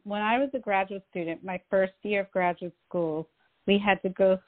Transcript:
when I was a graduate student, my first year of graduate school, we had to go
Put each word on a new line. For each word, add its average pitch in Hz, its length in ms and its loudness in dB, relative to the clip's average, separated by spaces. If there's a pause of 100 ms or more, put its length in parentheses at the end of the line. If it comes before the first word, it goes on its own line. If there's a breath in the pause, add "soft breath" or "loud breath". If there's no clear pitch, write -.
when 208 160 -4
I 226 180 2
was 277 160 0
a 262 40 -2
graduate 196 520 -2
student, 165 340 -6
my 185 160 -6 (100)
first 190 220 2 (100)
year 202 200 -2
of 190 100 -10
graduate 180 420 -2 (140)
school, 160 400 -4 (380)
we 202 120 4
had 202 240 0
to 190 80 -2
go 190 380 4